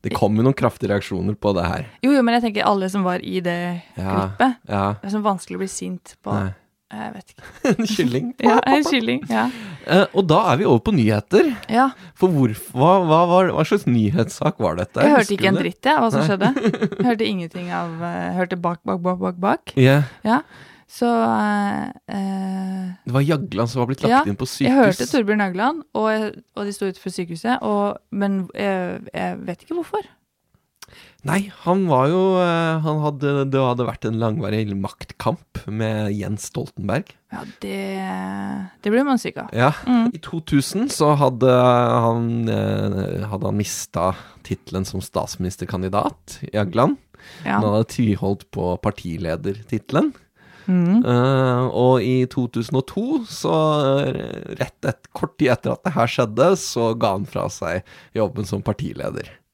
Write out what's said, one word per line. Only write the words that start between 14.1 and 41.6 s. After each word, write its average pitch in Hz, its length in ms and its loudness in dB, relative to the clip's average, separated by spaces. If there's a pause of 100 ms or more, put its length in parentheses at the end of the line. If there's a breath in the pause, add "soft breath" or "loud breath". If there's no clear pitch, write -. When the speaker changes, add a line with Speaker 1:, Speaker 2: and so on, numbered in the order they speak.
Speaker 1:
var 85 160 0
dette? - 240 -2
Speaker 2:
Jeg 294 140 6
hørte 226 100 6
Speaker 1:
Husker 202 140 -2
Speaker 2:
ikke 190 100 2
en 190 80 2
Speaker 1:
du 190 60 -2
det? - 20 -2
Speaker 2:
dritt, 185 240 -2
jeg, 302 80 4
hva 233 160 2
som 214 80 2
Speaker 1:
Nei. 208 80 2
Speaker 2:
skjedde. 202 240 2 (240)
Speaker 1:
<laughs> 202 240 -4
Speaker 2:
Jeg 247 80 4
hørte 226 160 0
ingenting 175 480 -6
av, 170 260 -6
eh, 175 340 -6
hørte 180 280 -2
bak, 170 240 -2
bak, 190 160 -2
bak, 180 180 -2
bak, 180 220 -4
bak. 220 340 -2
Speaker 1:
Ja. 135 280 6 (180)
Speaker 2:
Ja. 233 220 2 (400 loud breath)
Så, - 260 -2
eh, 208 800 0 (240)
eh, 190 760 -6 (120)
Speaker 1:
Det 123 100 -8
var 135 140 2
Jagland 120 460 -2
som 123 100 -2
var 117 80 0
blitt 135 160 -4
lagt 226 80 4
Speaker 2:
ja, 262 80 6
Speaker 1:
inn - 160 -2
på 131 80 -2
sykehus. 269 240 -2
Speaker 2:
jeg 262 80 4
hørte 240 320 4
Torbjørn 214 320 2
Jagland, 208 400 -2 (120)
og, 220 440 -2 (160)
og 202 160 -6
de - 20 -8
sto 196 140 -6
utenfor 185 260 -6
sykehuset, 180 520 -4
og, 202 340 -2 (140)
men 196 400 -2
jeg, 185 580 -4
jeg 180 320 -6
vet - 240 -12
ikke 330 100 -8
hvorfor. 370 300 -6 (1160 soft breath)
Speaker 1:
Nei, 190 240 -2 (160)
han 185 240 0
var 135 200 4
jo, 180 120 2 (160)
eh, 165 440 0
han 156 220 0
hadde, 143 300 -2 (160)
det 135 100 0
hadde 123 300 2
vært - 180 -8
en 110 160 -2
langvarig 110 400 -2 (100)
maktkamp - 920 -6
med 107 500 -4
Jens 104 320 -6
Stoltenberg. - 640 -6 (220)
Speaker 2:
Ja, - 100 -12 (140)
det, 196 240 -8 (1040)
det 208 100 0
ble 247 100 2
man 269 140 2
syk - 240 -6
av. - 100 -12
Speaker 1:
Ja, 123 200 2 (120)
Speaker 2:
Mm. 240 300 2
Speaker 1:
i - 80 -12
to - 200 -8
tusen 160 460 0
så 151 300 4
hadde 131 320 4
han, 120 800 4 (140)